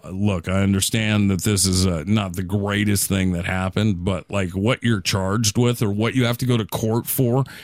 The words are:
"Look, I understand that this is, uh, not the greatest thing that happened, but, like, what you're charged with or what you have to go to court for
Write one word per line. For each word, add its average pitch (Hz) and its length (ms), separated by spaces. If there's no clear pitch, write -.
"Look, 95 440
I 95 140
understand 101 680
that 92 120
this 104 220
is, 92 220
uh, 82 200
not 101 280
the 95 80
greatest 101 680
thing 95 240
that 85 140
happened, 92 580
but, 92 260
like, 95 200
what 98 320
you're 113 180
charged 101 560
with 120 260
or 101 80
what 104 240
you 123 120
have 120 120
to 131 80
go 123 120
to 104 80
court 110 400
for 127 380